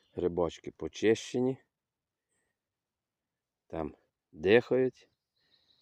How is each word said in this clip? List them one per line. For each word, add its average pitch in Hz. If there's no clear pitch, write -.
грибочки 87
почищені, 123
там 78
дихають. 123